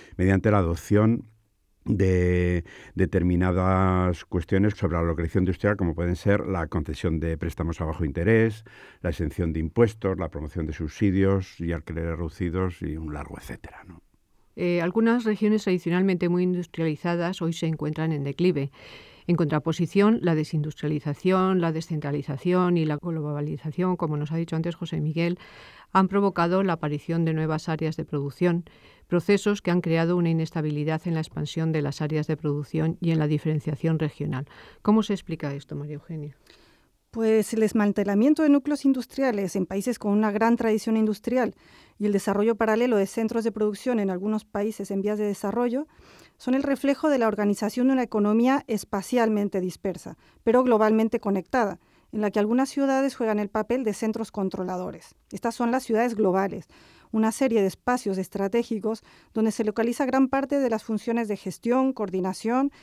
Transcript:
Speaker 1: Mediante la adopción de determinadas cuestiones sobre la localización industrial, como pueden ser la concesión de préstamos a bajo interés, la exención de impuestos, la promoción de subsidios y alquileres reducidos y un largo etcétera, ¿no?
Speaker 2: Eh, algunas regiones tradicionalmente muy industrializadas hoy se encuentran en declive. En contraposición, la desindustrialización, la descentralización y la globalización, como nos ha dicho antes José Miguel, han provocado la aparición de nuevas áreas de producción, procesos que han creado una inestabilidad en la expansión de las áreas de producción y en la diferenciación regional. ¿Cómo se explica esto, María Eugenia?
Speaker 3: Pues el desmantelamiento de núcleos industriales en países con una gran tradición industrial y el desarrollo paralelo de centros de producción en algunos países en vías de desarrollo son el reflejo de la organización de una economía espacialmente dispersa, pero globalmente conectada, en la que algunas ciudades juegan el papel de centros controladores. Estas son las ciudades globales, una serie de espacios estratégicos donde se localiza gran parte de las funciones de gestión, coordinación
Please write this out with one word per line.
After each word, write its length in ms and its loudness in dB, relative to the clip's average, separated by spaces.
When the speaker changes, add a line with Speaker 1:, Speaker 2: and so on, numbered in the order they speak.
Speaker 1:
Mediante 340 4
la 60 4
adopción 720 2
de 760 2
determinadas 1300 2
cuestiones 480 0
sobre 240 -2
la 60 0
localización 400 0
industrial, 340 0
como 160 0
pueden 220 -2
ser 320 0
la 180 -2
concesión 540 -4
de 180 -4
préstamos 420 -4
a 60 -2
bajo 180 -4
interés, 600 2
la 100 -2
exención 420 -2
de 60 -2
impuestos, 580 0
la 120 -4
promoción 360 -6
de 80 -6
subsidios 880 0
y 120 -4
alquileres 440 -6
reducidos 640 -4
y 160 -6
un 160 -8
largo 240 -12
etcétera, 500 -16
¿no? 140 -20
Speaker 2:
Eh, 260 0
algunas 440 2
regiones 380 2
tradicionalmente 640 2
muy 160 2
industrializadas 1000 -2
hoy 120 -2
se 140 -4
encuentran 460 -2
en 100 -4
declive. 480 0
En 80 4
contraposición, 880 2
la 120 2
desindustrialización, 1300 0
la 120 0
descentralización 1040 0
y 80 2
la 120 0
globalización, 1000 -4
como 200 -2
nos 140 -4
ha 60 -4
dicho 180 -4
antes 200 -2
José 260 -6
Miguel, 380 -2
han 160 4
provocado 560 2
la 100 0
aparición 520 -2
de 80 0
nuevas 340 -2
áreas 300 -2
de 80 -8
producción, 600 -2
procesos 540 0
que 100 -2
han 100 2
creado 340 0
una 140 2
inestabilidad 760 -2
en 100 -2
la 60 -2
expansión 500 -4
de 100 0
las 200 -4
áreas 260 -2
de 100 -2
producción 640 -2
y 100 0
en 80 2
la 80 2
diferenciación 720 0
regional. 480 -4
¿Cómo 220 4
se 100 -2
explica 400 -6
esto, 220 -12
María 200 -10
Eugenia? 420 -12
Speaker 3:
Pues 420 2
el 80 0
desmantelamiento 840 4
de 60 4
núcleos 340 2
industriales 720 0
en 100 0
países 340 -4
con 120 -2
una 200 4
gran 260 2
tradición 400 0
industrial 580 0
y 100 -2
el 40 2
desarrollo 440 2
paralelo 420 2
de 100 2
centros 380 -2
de 80 -2
producción 480 -2
en 80 0
algunos 340 -4
países 480 -6
en 100 -2
vías 160 -2
de 60 -2
desarrollo 640 -2
son 180 0
el 80 0
reflejo 440 0
de 120 4
la 100 4
organización 580 0
de 60 4
una 100 2
economía 640 2
espacialmente 920 0
dispersa, 560 -8
pero 180 4
globalmente 600 4
conectada, 580 -2
en 80 -6
la 120 0
que 80 0
algunas 280 2
ciudades 480 0
juegan 240 0
el 100 -4
papel 360 -2
de 80 0
centros 380 -4
controladores. 840 -6
Estas 240 -4
son 160 0
las 120 0
ciudades 320 0
globales, 520 0
una 180 2
serie 300 2
de 60 4
espacios 500 -2
estratégicos 840 -2
donde 200 0
se 100 -4
localiza 420 0
gran 220 2
parte 320 0
de 100 0
las 140 -2
funciones 460 -2
de 80 -2
gestión, 560 0
coordinación 800 -2